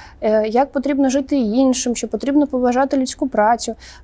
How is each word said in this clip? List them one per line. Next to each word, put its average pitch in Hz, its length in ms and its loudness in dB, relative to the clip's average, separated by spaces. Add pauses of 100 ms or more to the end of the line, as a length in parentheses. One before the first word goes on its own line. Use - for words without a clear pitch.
(200)
е, 214 280 2
як 254 240 0
потрібно 277 360 0
жити 277 280 -2
іншим, 247 600 0
що 226 120 -6
потрібно 277 380 0
поважати 254 500 0
людську 262 320 -2
працю. 226 460 0 (300)